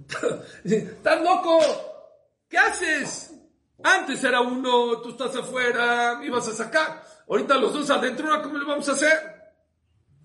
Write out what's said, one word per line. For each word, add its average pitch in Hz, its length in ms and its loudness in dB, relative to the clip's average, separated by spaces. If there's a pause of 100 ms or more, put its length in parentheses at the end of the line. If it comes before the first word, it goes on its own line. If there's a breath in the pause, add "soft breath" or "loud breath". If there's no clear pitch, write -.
<laughs> - 560 -8
"¿Estás 302 580 0
loco? 349 380 4 (920)
¿Qué 330 80 -2
haces? 320 760 0 (500)
Antes 302 400 0
era 247 180 4
uno, 247 600 2
tú 247 80 -12
estás 254 260 -6
afuera, 240 880 0
ibas 233 220 -2
a 214 60 -6
sacar. 311 500 -2 (260 loud breath)
Ahorita 240 280 2
los - 160 2
dos 285 160 -4
adentro, 254 380 0
¿ahora 302 160 0
cómo 294 140 -6
le 285 80 -4
vamos 294 240 -4
a 269 40 2
hacer?" 302 200 4 (1120)